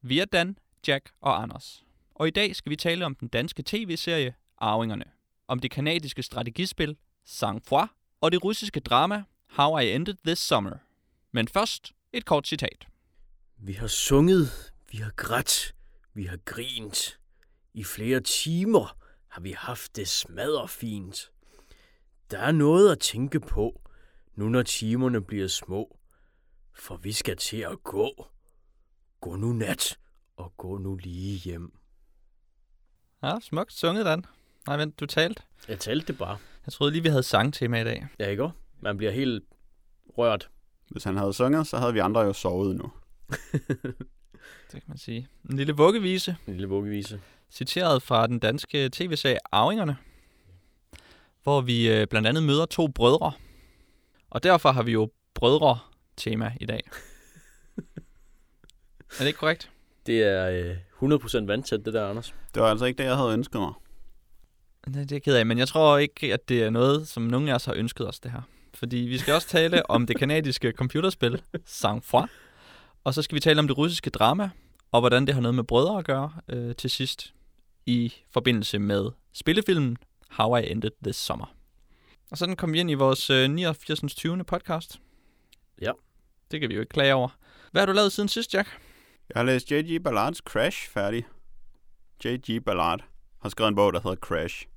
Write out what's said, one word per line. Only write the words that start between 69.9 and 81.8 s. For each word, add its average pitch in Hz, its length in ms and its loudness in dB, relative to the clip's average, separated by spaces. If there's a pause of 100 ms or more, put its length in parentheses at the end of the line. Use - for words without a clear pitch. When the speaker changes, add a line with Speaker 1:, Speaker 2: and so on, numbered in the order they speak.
Speaker 1:
det 117 100 0
canadiske 139 540 0
computerspil 131 720 0 (240)
Sang - 400 -4
Froid, 143 220 4 (760)
og 131 100 -2
så 151 80 -2
skal 151 140 -4
vi 147 40 2
tale 151 200 6
om 147 80 4
det 131 100 0
russiske 165 320 0
drama, 170 400 2 (420)
og 120 100 6
hvordan 123 260 6
det 139 80 2
har 127 60 0
noget 120 140 2
med 123 80 0
brødre 147 360 4
at 165 60 -8
gøre, 139 280 -2 (160)
øh, 120 260 -6
til - 140 -6
sidst - 440 -6 (520)
i 120 280 0 (180)
forbindelse 120 480 0
med 101 300 0 (240)
spillefilmen 160 640 0 (320)
How 113 260 2
I 117 160 0
Ended 110 200 -2 (120)
This - 120 -4
Summer. - 400 -8 (760)